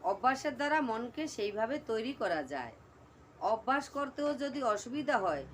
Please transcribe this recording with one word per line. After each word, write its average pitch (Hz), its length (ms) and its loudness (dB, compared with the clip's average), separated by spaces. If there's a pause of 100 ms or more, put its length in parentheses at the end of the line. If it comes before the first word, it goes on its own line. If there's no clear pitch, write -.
অভ্যাসের 254 540 2
দ্বারা 294 240 4
মনকে 233 480 -2
সেইভাবে 220 580 0
তৈরি 226 260 0
করা 170 300 0
যায়। 127 300 -6 (680)
অভ্যাস 233 480 2
করতেও 285 460 -2
যদি 277 280 -2
অসুবিধা 254 560 2
হয় 151 360 2